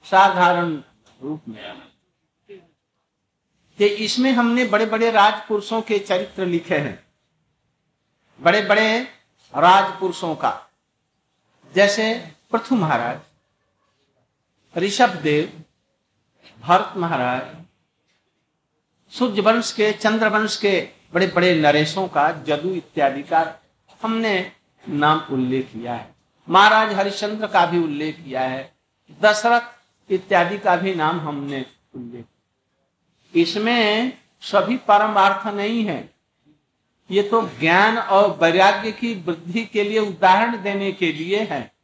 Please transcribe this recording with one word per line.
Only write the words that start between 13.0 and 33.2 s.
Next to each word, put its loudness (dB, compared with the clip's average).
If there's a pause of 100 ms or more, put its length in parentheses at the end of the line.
ऋषभ 2
देव, -2 (1000)
भरत 2
महाराज, -4 (1500)
सूर्य -2
वंश 2
के, 0
चंद्र 0
वंश -2
के 0 (240)
बड़े 2
बड़े 2
नरेशों 2
का, 0
जदु -4
इत्यादि -4
का -2 (420)
हमने -2 (380)
नाम 0
उल्लेख -2
किया -10
है। -12 (340)
महाराज 4
हरिश्चंद्र -4
का 2
भी -2
उल्लेख -4
किया -6
है, -8 (460)
दशरथ 2 (500)
इत्यादि 0
का 0
भी -4
नाम -2
हमने -8 (300)
उल्लेख। -16 (1120)